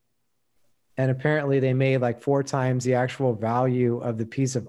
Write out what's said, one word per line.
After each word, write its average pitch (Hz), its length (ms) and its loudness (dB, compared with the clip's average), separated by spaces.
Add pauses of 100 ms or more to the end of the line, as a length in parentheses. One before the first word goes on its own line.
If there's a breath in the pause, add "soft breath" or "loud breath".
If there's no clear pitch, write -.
(960)
And 131 140 2
apparently 139 500 2
they 131 120 2
made, 135 260 2
like, 120 220 -2
four 139 220 0
times 127 420 -2
the 127 100 2
actual 127 400 0
value 120 640 0
of 120 200 -6
the 113 80 -4
piece 131 280 -4
of 110 140 -6